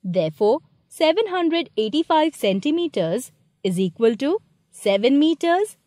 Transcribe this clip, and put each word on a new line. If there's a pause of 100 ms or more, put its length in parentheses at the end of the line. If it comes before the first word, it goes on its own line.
Therefore, (280)
seven
hundred
eighty-five
centimeters (300)
is
equal
to (320)
seven
meters (100)